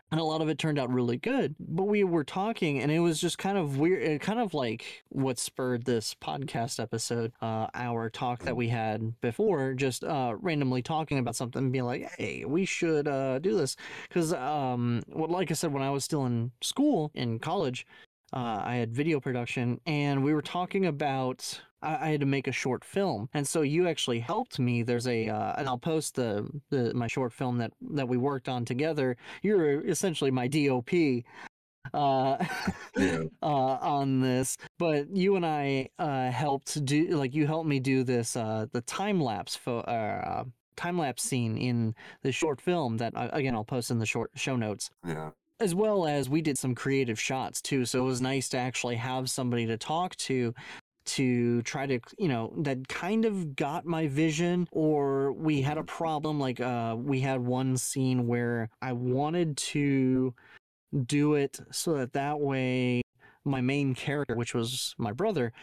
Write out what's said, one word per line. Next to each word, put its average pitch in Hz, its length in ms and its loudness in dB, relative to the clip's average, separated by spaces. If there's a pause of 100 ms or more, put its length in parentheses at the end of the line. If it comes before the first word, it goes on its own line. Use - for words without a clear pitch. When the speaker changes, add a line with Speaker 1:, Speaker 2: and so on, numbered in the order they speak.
(120)
Speaker 1:
and 156 80 0
a 165 40 0
lot 160 180 0
of 156 80 0
it 156 80 0
turned 151 220 0
out 123 120 0
really 127 260 2
good. 208 420 0
But 165 260 -2
we 208 180 4
were 170 200 2
talking, 185 560 -2
and 135 120 2
it 160 80 4
was 170 220 2
just 175 160 0
kind 202 200 0
of 143 200 0
weird, 160 260 2
it 151 180 0
kind 220 180 0
of 220 140 -2
like - 560 -4
what 131 300 0
spurred 123 460 -2
this 117 300 0
podcast - 680 -4
episode, 117 600 -2
uh, 110 340 -2
our 117 340 -2
talk 123 340 -4
that 127 120 -2
Speaker 2:
Mm. - 20 -4
Speaker 1:
we 120 120 0
had 113 520 -2
before, 135 520 0
just, 131 300 -2
uh, 127 360 -2
randomly 139 420 0
talking 156 380 -2
about 123 160 -2
something 127 300 -4
and 127 80 2
being 127 120 0
like, 123 180 -4 (140)
"Hey, 69 280 -6
we 165 200 0
should, 156 420 2
uh, 135 320 0
do 196 180 2
this." 139 180 0 (340)
'Cause, 165 240 2
um, 127 760 0
well, 160 200 -2
like 180 220 0
I 160 40 0
said, 156 180 0
when 135 100 0
I 139 80 0
was 139 140 -2
still 143 200 0
in 120 260 0 (100)
school, 220 520 2
in 117 260 -2
college, 156 460 -2 (480)
uh, 117 300 -2
I 120 120 -2
had 117 180 -2
video 147 260 2
production, 123 640 -2
and 143 380 2
we 147 100 4
were 151 80 2
talking 180 440 -2
about, 135 760 -2 (200)
I, 151 260 -2
I - 40 2
had 151 100 2
to 139 40 2
make 139 220 2
a 135 40 -2
short 127 320 -2
film, 139 500 -2
and 143 140 0
so 165 140 0
you 156 260 2
actually 131 320 0
helped 190 400 -4
me. 120 240 2
There's 120 240 0
a, 113 220 0
uh, 107 280 -2
and 139 120 -2
I'll 123 80 -2
post 160 380 -2
the, 110 340 0 (200)
the, 123 260 2
my 120 120 0
short 123 260 -2
film 123 260 -2
that, 113 140 -2 (180)
that 139 180 -2
we 127 80 2
worked 135 320 0
on 123 160 -2
together. 135 500 0 (280)
You're 170 440 4
essentially 156 440 0
my 127 160 2
D 143 220 4
O 127 120 2
P, 135 420 2 (680)
uh, 135 460 2
<laughs> - 340 -2 (240)
Speaker 2:
Yeah. 180 260 4 (200)
Speaker 1:
uh, 135 380 4
on 139 400 2
this, 127 360 2 (220)
but 156 360 2
you 196 220 4
and 175 80 2
I, 139 440 0 (100)
uh, 135 320 0
helped 143 540 -2
do, 147 240 4
like, 139 260 0
you 151 120 2
helped 160 220 0
me 139 100 2
do 131 240 2
this, 120 320 0
uh, 110 380 -2
the 123 80 -2
time 190 400 0
lapse 107 340 -2
pho-, 120 260 -4
uh, 104 640 -2 (320)
time 175 200 -2
lapse 139 260 -2
scene 117 340 0
in 117 380 0 (280)
the 135 80 0
short 139 300 -2
film 147 360 0
that, 113 180 -4
uh, 117 180 -4
again, 135 220 0
I'll 107 100 -2
post 120 260 -2
in 117 80 0
the 110 80 0
short - 280 -4
show 135 220 -2
notes. 107 320 -4 (160)
Speaker 2:
Yeah. 156 260 -6 (300)
Speaker 1:
As 190 120 0
well 202 320 2
as 143 240 0
we 156 120 2
did 143 160 0
some 127 180 0
creative 135 440 0
shots 127 420 -4
too, 131 240 0
so 127 160 0
it 127 40 2
was 127 160 0
nice 131 280 0
to 135 80 -2
actually 123 400 -2
have 131 320 -2
somebody 120 380 0
to 113 100 0
talk 175 400 -2
to, 123 360 0 (520)
to 120 560 2
try 139 260 -4
to, 127 120 2 (200)
you 208 80 2
know, 117 300 0
that 135 320 -2
kind 220 360 0
of 185 300 -2
got 151 300 -2
my 160 220 0
vision, 165 640 2
or 139 580 4
we 151 300 2
had 147 160 0
a 156 60 -4
Speaker 2:
Mm-hmm. - 20 -12
Speaker 1:
problem, 156 560 0
like, 127 180 0
uh, 120 400 0
we 131 220 0
had 131 200 0
one 127 360 2
scene 127 500 2
where 120 420 0 (120)
I 131 120 -4
wanted 143 640 0
to 131 800 2 (680)
do 147 300 2
it 139 240 0 (120)
so - 240 -2
that 131 180 -2
that 143 280 -2
way 127 600 2 (440)
my 135 160 0
main 135 340 2
character, 143 400 -2
which 117 200 -2
was 123 420 -2
my 107 160 -2
brother, 143 500 0